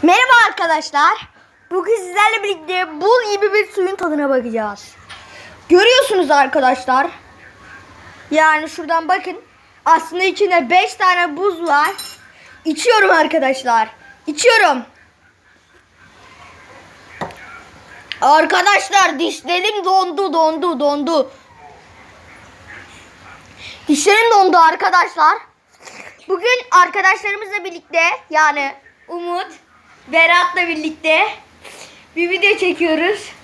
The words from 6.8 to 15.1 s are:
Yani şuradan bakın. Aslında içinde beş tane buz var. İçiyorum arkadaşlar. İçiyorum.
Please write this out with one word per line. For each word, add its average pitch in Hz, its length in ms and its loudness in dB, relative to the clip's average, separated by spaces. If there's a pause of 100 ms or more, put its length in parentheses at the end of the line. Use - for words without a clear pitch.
Yani 311 380 2
şuradan 330 380 -4
bakın. 370 340 -4 (440)
Aslında 330 380 0
içinde 359 460 0
beş 370 240 0
tane 349 440 0
buz 339 300 -4
var. 294 240 0 (760)
İçiyorum 381 440 2
arkadaşlar. 269 800 0 (380)
İçiyorum. 311 560 2 (3500)